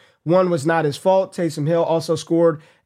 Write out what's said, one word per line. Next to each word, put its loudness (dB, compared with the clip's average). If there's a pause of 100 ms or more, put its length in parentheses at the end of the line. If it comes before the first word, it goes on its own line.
(240)
One 2
was -2
not 0
his -2
fault. 0
Taysom -4
Hill 0
also -2
scored 0 (260)